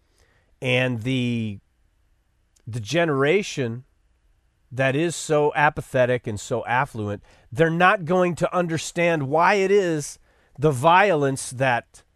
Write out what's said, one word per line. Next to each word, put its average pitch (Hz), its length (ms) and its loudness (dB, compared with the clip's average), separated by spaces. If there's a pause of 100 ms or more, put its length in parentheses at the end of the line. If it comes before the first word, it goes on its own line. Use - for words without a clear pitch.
(600)
And 127 420 0
the, 120 560 -2 (1080)
the 117 120 -10
generation 139 1040 0 (840)
that 131 240 0
is 165 200 -2
so 147 400 0
apathetic 131 720 0
and 107 120 -6
so 117 260 -6
affluent, 107 580 -4 (280)
they're 156 180 0
not 180 360 2
going 180 300 0
to 170 200 -2
understand 170 680 0
why 165 320 2
it 190 160 2
is 175 480 0 (400)
the 151 120 2
violence 147 800 4
that 123 520 -2 (120)